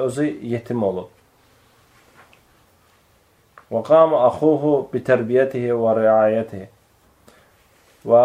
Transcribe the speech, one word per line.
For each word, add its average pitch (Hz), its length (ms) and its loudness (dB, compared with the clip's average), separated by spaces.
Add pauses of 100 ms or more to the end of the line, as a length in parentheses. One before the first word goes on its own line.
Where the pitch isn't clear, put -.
özü 135 260 -4 (140)
yetim 117 420 -6
olub. 92 260 -6 (2500)
Və 110 180 -6
qama 156 440 4
axuhu 147 480 0 (140)
bi - 120 -6
tərbiyyətihi 123 720 -2
və 113 240 0
riayətihi. 110 720 0 (1400)
Və 117 200 4